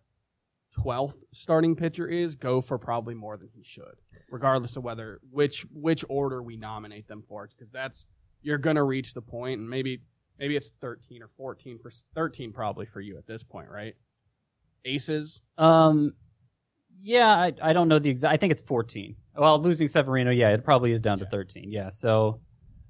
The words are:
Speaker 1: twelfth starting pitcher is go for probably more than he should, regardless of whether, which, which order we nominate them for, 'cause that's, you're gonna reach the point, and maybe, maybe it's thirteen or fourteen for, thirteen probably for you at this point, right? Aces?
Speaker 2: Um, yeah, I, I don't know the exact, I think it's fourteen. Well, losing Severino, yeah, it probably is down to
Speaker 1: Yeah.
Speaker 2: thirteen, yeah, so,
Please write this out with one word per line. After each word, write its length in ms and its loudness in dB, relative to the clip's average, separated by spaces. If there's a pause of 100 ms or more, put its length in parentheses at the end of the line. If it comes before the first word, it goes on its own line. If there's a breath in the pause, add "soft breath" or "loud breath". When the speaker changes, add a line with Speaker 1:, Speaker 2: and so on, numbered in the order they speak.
(800)
Speaker 1:
twelfth 340 -4 (180)
starting 440 2
pitcher 320 -6
is 260 -4
go 260 -2
for 180 -6
probably 360 -6
more 220 -14
than 180 -20
he 80 -20
should, 320 -20 (340)
regardless 460 0
of 80 -12
whether, 380 -12 (100)
which, 420 0
which 360 -2
order 340 -4
we 140 -14
nominate 500 -14
them 220 -18
for, 280 -16
'cause 140 -20
that's, 360 -12 (360)
you're 160 -2
gonna 240 0
reach 320 -4
the 80 -14
point, 380 -10
and 100 -12
maybe, 300 -6 (360)
maybe 200 -4
it's 240 -8
thirteen 420 -16
or 140 -20
fourteen 420 -16
for, 140 -20 (220)
thirteen 380 -6
probably 340 -8
for 140 -16
you 180 -14
at 80 -20
this 180 -14
point, 260 -18
right? 240 -14 (880)
Aces? 560 -6 (160)
Speaker 2:
Um, 560 6 (840)
yeah, 300 4
I, 240 4 (100)
I 120 4
don't 140 4
know 100 8
the 120 0
exact, 240 0
I 20 4
think 160 2
it's 100 -6
fourteen. 540 -4 (180)
Well, 240 6
losing 300 2
Severino, 420 2
yeah, 200 4
it 140 2
probably 280 4
is 80 0
down 200 0
to 40 -10
Speaker 1:
Yeah. 60 -12
Speaker 2:
thirteen, 400 -8
yeah, 200 -8
so, 500 0 (500)